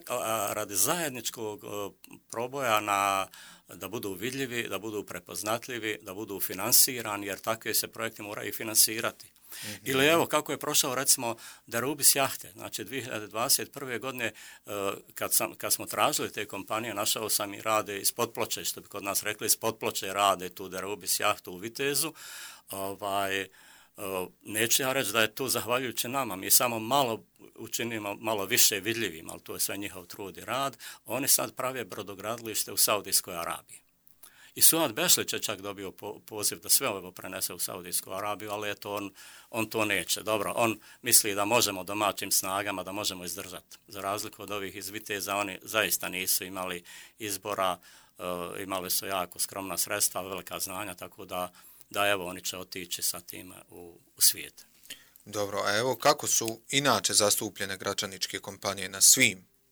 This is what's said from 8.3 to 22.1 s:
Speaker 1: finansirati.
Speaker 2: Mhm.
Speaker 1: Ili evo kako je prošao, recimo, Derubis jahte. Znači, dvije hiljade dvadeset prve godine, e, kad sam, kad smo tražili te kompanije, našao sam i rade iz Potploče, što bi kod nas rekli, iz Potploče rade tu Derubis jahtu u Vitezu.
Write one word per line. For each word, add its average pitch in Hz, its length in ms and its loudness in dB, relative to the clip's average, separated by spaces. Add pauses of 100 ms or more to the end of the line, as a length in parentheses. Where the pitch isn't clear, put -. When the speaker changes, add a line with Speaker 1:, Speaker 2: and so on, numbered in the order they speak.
Speaker 1:
finansirati. 110 720 0 (380)
Speaker 2:
Mhm. 107 100 -8 (100)
Speaker 1:
Ili 135 220 2
evo 160 200 6
kako 151 260 0
je 131 60 -4
prošao, 147 380 0
recimo, 127 400 2 (320)
Derubis 123 480 2
jahte. - 380 0
Znači, 110 300 -8
dvije 117 200 -6
hiljade 113 240 -6
dvadeset 113 440 0
prve 131 280 -6
godine, 127 260 -4
e, 107 60 -2 (840)
kad 101 180 -2
sam, - 220 2
kad - 180 -2
smo 101 120 0
tražili 113 460 2
te 104 140 -4
kompanije, 107 480 -4
našao 104 360 0
sam 101 240 0
i 104 80 -10
rade 104 380 0
iz 101 120 2
Potploče, 113 540 -2
što - 160 -4
bi 90 60 -18
kod 98 160 -8
nas 98 200 0
rekli, 107 240 -2
iz - 80 6
Potploče 110 580 -2
rade 95 360 4
tu 95 200 -10
Derubis 92 500 -2
jahtu 104 320 0
u 90 60 -8
Vitezu. 139 560 -2 (560)